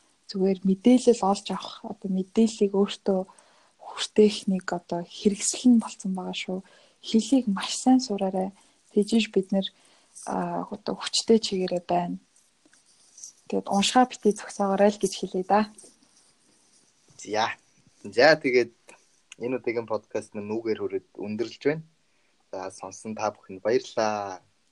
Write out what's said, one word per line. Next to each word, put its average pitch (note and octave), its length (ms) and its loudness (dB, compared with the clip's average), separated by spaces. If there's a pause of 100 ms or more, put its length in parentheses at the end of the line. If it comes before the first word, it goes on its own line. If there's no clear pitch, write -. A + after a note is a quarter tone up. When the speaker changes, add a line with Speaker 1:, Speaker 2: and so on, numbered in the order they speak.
(300)
Speaker 1:
Зүгээр F#3+ 300 0 (100)
мэдээлэл A#3+ 560 4
олж G3 240 0
авах, - 320 -10
одоо - 280 -10
мэдээллийг G3+ 680 0
өөртөө G3 440 0 (760)
хүртээх - 560 2
нэг F#3 160 -2
одоо F3 400 -6
хэрэгсэл - 640 0
нь A#3 80 8
болцсон - 320 -6
байгаа F#3 240 -8
шүү. F#3+ 240 -8 (400)
Хэлийг A#3 480 2
маш G3 320 -4
сайн B3+ 240 4
сураарай. F#3+ 480 -4 (400)
Тэгжиж G#3 400 2
бид G3 240 0
нэр, F#3+ 120 0 (600)
а, F3 400 -4
одоо - 320 -8
хүчтэй - 400 2
чигээрээ F#3 480 -4
байна. F3 320 -2 (1300)
Тэгэд G3 240 -4
уншгаа G3 380 4
битий - 260 -2
зогсоогоорой G3+ 560 0
л G#3 80 -14
гэж - 160 -2
хэлье F#3 320 -6
да. G#3+ 240 2 (1500)
Speaker 2:
За. G#2+ 320 -2 (480)
За, A2+ 320 6
тэгээд B2 380 0 (680)
энэ B2 220 -4
удаагийн A2+ 260 -6
подкаст G#2+ 480 -8
нь G#2 80 -8
нүгээр A2 380 -4
хүрээд F#2+ 340 -6
өндөрлж G#2+ 480 -8
байна. D#3+ 220 -2 (640)
За, F#2+ 220 -10
сонсон F#2+ 400 -12
та A2 180 -2
бүхэнд F#2+ 300 -18
баярлалаа. G#2+ 800 -2 (300)